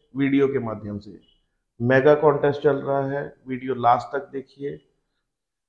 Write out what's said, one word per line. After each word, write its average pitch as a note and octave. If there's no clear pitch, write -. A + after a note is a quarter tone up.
video C#3
के C3
माध्यम G#2+
से। G2+
Mega C3
contest C#3+
चल C#3+
रहा C3+
है, C#3+
video C3
last A#2+
तक C3+
देखिए। C#3